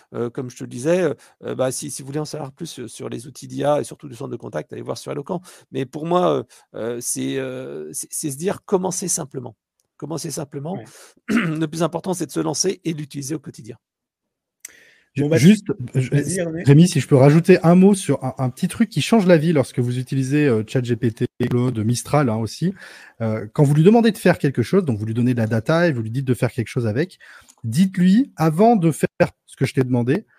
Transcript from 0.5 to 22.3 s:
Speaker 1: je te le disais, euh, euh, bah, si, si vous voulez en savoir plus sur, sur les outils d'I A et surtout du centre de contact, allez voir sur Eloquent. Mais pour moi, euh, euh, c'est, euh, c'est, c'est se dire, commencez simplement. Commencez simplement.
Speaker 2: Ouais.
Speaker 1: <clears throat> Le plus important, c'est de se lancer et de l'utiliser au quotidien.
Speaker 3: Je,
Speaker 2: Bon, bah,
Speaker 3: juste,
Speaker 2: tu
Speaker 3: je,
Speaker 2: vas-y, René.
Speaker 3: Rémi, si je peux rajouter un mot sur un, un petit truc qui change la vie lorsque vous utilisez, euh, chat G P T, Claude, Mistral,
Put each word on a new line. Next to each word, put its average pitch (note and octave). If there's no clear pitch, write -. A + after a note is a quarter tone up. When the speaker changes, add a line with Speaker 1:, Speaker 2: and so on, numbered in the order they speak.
Speaker 1:
je -
te -
le B2+
disais, D3
euh, D#3+
euh, A#2+
bah, C3
si, C#3+
si -
vous C3
voulez C#3
en D3+
savoir C#3+
plus E3+
sur, A#2+
sur B2+
les A#2+
outils C3+
d'I C3
A C#3+
et B2
surtout D3
du B2
centre C3
de B2
contact, C3+
allez A#2
voir B2
sur -
Eloquent. C#3+
Mais C3+
pour D3+
moi, E3+
euh, B2
euh, A#2
c'est, C3+
euh, C3+
c'est, -
c'est D3+
se C3
dire, F#3
commencez F#3
simplement. C3+
Commencez D#3
simplement. D3+
Speaker 2:
Ouais. -
Speaker 1:
<clears throat> -
Le E3
plus D#3+
important, F3
c'est E3+
de -
se D#3+
lancer D#3
et E3
de D3+
l'utiliser C#3+
au D3+
quotidien. -
Speaker 3:
Je, C#3
Speaker 2:
Bon, D3
bah, D#3
Speaker 3:
juste, F#3+
Speaker 2:
tu C3
Speaker 3:
je, B2+
Speaker 2:
vas-y, D3
René. E3+
Speaker 3:
Rémi, D3
si -
je -
peux C#3+
rajouter D#3
un E3+
mot F#3+
sur C#3+
un, C3
un C3
petit -
truc A3
qui C#3+
change G#3+
la F3+
vie D#3+
lorsque C#3
vous B2
utilisez, C3+
euh, A2
chat C3
G A#2+
P A2+
T, A#2+
Claude, B2
Mistral, B2